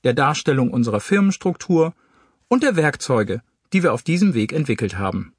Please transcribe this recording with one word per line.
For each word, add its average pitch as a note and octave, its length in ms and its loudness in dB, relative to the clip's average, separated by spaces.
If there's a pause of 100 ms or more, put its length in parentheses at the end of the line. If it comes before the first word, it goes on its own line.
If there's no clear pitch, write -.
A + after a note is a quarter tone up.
der B2 100 2
Darstellung C3+ 560 0
unserer A2+ 300 0
Firmenstruktur F#3+ 920 0 (520)
und B3 160 2
der C4 140 2
Werkzeuge, A#2 680 0 (300)
die F#3 100 2
wir D3+ 100 2
auf A#2 120 -4
diesem F3+ 300 2
Weg A2 180 -2
entwickelt A2+ 460 -2
haben. F#2+ 400 -6